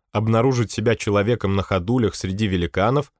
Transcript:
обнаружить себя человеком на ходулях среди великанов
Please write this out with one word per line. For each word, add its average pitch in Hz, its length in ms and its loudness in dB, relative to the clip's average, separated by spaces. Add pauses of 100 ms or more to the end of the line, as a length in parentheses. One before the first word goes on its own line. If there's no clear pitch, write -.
(120)
обнаружить 113 600 2
себя 113 240 0
человеком 101 600 0
на 98 80 0
ходулях 101 520 0
среди 95 320 -2
великанов 95 720 0